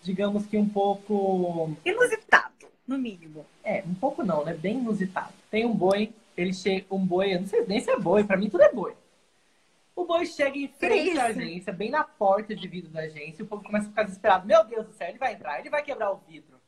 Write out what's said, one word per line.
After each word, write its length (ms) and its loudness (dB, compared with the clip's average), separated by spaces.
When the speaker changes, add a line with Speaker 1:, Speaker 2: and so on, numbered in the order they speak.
Speaker 1:
digamos 460 -2
que 100 -2
um 100 4
pouco 1040 0
Speaker 2:
Inusitado, 800 2
no 100 -4
mínimo. 480 -10
Speaker 1:
É, 220 -2
um 80 -4
pouco 300 -2
não, 200 2
né? 120 -4
Bem 240 -2
inusitado. 540 -4
Tem 160 0
um 80 0
boi, 360 2
ele 160 0
chega, 380 -2
um 160 0
boi, 300 2
eu 60 -2
não 60 -6
sei 200 0
nem 120 0
se 120 -2
é 80 2
boi, 240 4
pra 140 2
mim 120 0
tudo 140 6
é 100 8
boi. 220 -6
O 120 -2
boi 200 0
chega 320 -2
em 120 -6
frente 500 2
à 100 2
Speaker 2:
Isso. 100 -4
Speaker 1:
agência, 340 -8
bem 180 -6
na 120 0
porta 520 0
de 100 -10
vidro 240 -12
da 120 -10
agência, 400 -12
e 20 -10
o 20 -10
povo 160 -10
começa 260 -4
a 20 -14
ficar 140 -2
desesperado. 440 2
"Meu 160 8
Deus 240 -4
do 60 -20
céu, 160 -8
ele 100 -14
vai 140 -2
entrar, 260 -8
ele 100 -14
vai 140 -2
quebrar 280 -4
o 160 -6
vidro." 400 -20